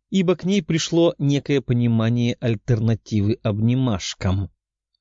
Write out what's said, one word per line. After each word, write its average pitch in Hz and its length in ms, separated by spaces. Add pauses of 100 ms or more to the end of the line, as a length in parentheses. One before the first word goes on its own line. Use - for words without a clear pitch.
(100)
ибо 185 260
к - 80
ней 190 180
пришло 165 560
некое 143 420
понимание 120 800
альтернативы 113 1000
обнимашкам. 107 1080 (500)